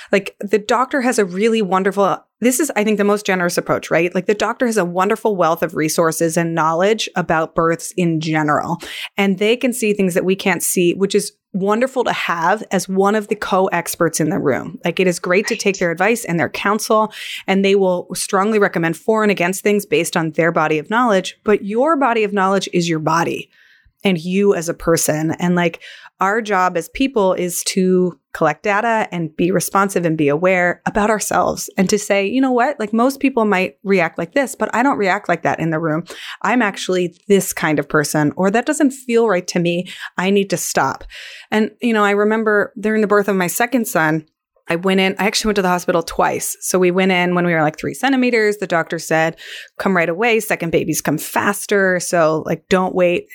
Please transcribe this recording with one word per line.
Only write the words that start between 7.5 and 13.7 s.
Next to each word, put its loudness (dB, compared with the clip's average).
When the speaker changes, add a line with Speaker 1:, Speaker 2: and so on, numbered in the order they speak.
Speaker 1:
births 0
in 2
general. 0
And 0
they 2
can 0
see 0
things 0
that 0
we 2
can't -2
see, 2
which 0
is 0
wonderful 0
to -2
have -2
as -2
one 2
of -2
the -2
co-experts 0